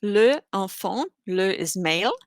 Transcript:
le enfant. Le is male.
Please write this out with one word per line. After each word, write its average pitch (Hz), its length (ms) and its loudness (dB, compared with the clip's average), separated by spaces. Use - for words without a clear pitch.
le 214 360 4
enfant. 196 520 -4
Le 190 340 0
is 160 180 -4
male. 175 320 0